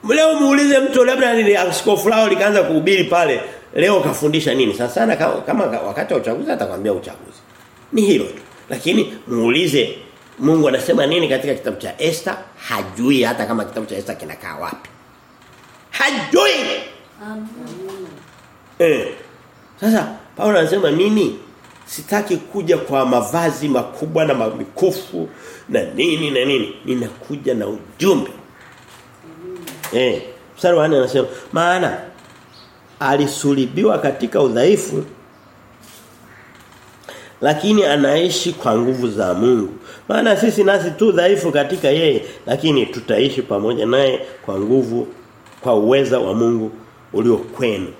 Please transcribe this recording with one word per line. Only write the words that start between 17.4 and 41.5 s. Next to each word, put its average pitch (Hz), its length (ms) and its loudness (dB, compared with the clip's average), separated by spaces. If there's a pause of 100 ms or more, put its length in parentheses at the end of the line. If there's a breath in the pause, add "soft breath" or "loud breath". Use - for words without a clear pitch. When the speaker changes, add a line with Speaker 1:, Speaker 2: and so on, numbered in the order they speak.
Speaker 1:
Eh. 151 280 2 (760)
Sasa 208 280 2 (280)
Paulo 208 220 2
anasema, 165 320 2
"Mimi 190 480 2 (480)
sitaki 196 500 -4
kuja 165 420 -2
kwa 131 280 0
mavazi 147 640 0
makubwa 156 560 -2
na 143 100 2
ma-, 110 160 0
mikufu - 800 -4 (400 loud breath)
na 104 160 0
nini 151 460 -2
na 131 140 0
nini. 127 300 0 (100)
Ninakuja 127 680 -4
na 104 140 -4
ujumbe." 123 640 -2 (1600)
Eh, 123 300 0 (340)
mstari 175 200 2
wa 156 120 2
nne 151 80 4
anasema, 131 300 2 (260 loud breath)
"Maana 170 460 0 (1000)
alisulibiwa 143 960 0
katika 151 420 0
udhaifu, 135 640 2 (2250 loud breath)
lakini 180 440 2
anaishi 151 680 2
kwa 113 260 0
nguvu 123 300 0
za 98 260 -2
Mungu. 113 380 2 (360 loud breath)
Maana 220 280 2
sisi 214 280 2
nasi 185 260 2
tu 208 220 2
dhaifu 175 400 2